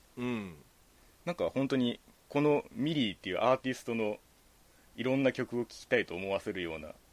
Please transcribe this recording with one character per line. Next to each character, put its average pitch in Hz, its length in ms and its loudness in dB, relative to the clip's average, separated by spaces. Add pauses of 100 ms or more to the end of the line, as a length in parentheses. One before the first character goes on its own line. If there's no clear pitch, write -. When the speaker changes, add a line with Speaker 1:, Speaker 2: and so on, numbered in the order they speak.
(180)
Speaker 1:
う 123 60 -6
ん。 107 320 -6 (720)
Speaker 2:
な 175 80 -4
ん - 20 -8
か 87 180 0
本 135 160 0
当 139 80 2
に 120 220 0 (300)
こ 143 120 2
の 147 220 4 (100)
ミ 160 200 0
リ 117 200 2
ー - 20 -10
っ - 40 -16
て 95 100 -8
い 90 40 -2
う 87 60 0
ア 123 140 6
ー 131 40 6
テ 131 140 -2
ィ - 20 -4
ス - 120 -10
ト 117 100 -2
の 107 220 -2 (760)
い 123 80 -6
ろ 131 120 2
ん 139 80 2
な 127 80 6
曲 120 280 -4
を 117 40 0
聴 113 40 -6
き - 180 -18
た 123 120 2
い 101 80 2
と 90 100 -6
思 98 160 -4
わ 98 80 0
せ 104 140 -4
る 95 80 -4
よ 82 160 -4
う - 20 -10
な 76 100 -12 (240)